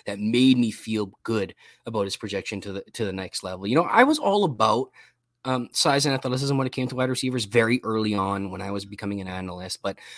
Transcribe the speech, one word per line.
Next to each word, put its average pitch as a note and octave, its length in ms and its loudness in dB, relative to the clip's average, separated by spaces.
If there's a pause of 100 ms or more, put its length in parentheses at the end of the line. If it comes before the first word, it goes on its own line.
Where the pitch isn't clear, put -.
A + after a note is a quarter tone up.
that G2+ 140 -6
made B2 380 6
me A#2 140 2
feel G#2 400 -4 (120)
good G#2 300 -2 (320)
about A2+ 200 -2
his G2 100 -6
projection G2 460 -6
to G2+ 100 -10
the, F#2+ 100 -8 (120)
to A#2 120 -4
the G2 60 -2
next F#2+ 320 -6
level. F#2 240 -6
You A2+ 80 2
know, E3 80 6
I G#3+ 200 6
was D4+ 160 4
all G3+ 260 2
about, A2+ 460 2 (540)
um, B2+ 260 -2
size C#3+ 340 2
and C#3+ 80 2
athleticism C3+ 420 -2
when C3 120 2
it B2+ 60 -10
came B2+ 140 -2
to B2 80 -10
wide B2+ 140 0
receivers B2+ 360 -2
very A2+ 380 4
early A2 300 0
on G2 380 -2
when F#2+ 100 -8
I G2 100 -6
was G2+ 140 -6
becoming G2+ 340 -8
an F#2 80 -8
analyst, F#2 540 -8
but G2 160 -4 (200)